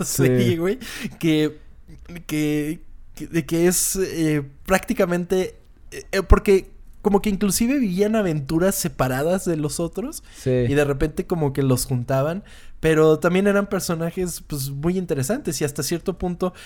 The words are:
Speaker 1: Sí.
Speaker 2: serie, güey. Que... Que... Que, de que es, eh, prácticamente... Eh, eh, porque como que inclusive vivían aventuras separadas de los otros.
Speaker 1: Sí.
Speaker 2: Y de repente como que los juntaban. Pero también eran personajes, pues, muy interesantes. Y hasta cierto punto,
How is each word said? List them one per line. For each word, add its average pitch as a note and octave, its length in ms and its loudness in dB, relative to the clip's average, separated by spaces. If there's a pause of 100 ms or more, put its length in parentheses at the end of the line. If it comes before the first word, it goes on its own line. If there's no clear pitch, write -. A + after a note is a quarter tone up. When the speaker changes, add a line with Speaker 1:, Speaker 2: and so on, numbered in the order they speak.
Speaker 1:
Sí. - 220 2
Speaker 2:
serie, B2+ 320 4
güey. G3 200 -2 (400)
Que... D#3 400 2 (680)
Que... D3+ 560 -2 (320)
Que, D#3 120 -12
de E3 200 -2
que E3+ 200 2
es, F3+ 300 2
eh, D#3 460 0 (240)
prácticamente... F#3 880 0 (360)
Eh, - 220 -14
eh, G3 100 0
porque F#3+ 500 4 (300)
como G3+ 200 4
que G#3+ 80 0
inclusive G#3+ 480 0
vivían G#3 380 0
aventuras E3 580 0
separadas C#3+ 680 -2
de E3+ 120 0
los D3 240 -2
otros. F#3+ 420 -6 (140)
Speaker 1:
Sí. - 140 -4
Speaker 2:
Y B2+ 240 2
de C#3+ 100 4
repente C#3+ 420 -2
como D#3 260 0
que C#3 100 -2
los B2+ 240 2
juntaban. C3+ 580 -2 (360)
Pero D#3 380 6
también F3+ 280 4
eran G3+ 220 4
personajes, E3+ 800 -4
pues, C#3 240 -6
muy D3+ 260 -2
interesantes. E3+ 640 -2
Y D#3+ 40 0
hasta C#3+ 180 -2
cierto E3+ 360 -4
punto, F3+ 360 -2 (120)